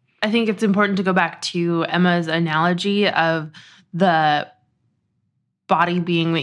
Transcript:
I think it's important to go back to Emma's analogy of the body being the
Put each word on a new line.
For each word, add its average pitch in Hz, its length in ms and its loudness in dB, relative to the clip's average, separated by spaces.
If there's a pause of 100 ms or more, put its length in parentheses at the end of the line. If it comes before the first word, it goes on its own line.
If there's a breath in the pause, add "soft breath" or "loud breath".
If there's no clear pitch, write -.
(220)
I 220 80 -2
think 226 200 0
it's 208 120 -4
important 202 360 2
to 196 60 0
go 185 100 0
back 175 280 -2
to 170 440 -2
Emma's 175 420 0
analogy 175 800 0
of 160 400 0 (420 loud breath)
the 160 560 2 (1200)
body 175 340 0
being 165 320 0
the 160 100 0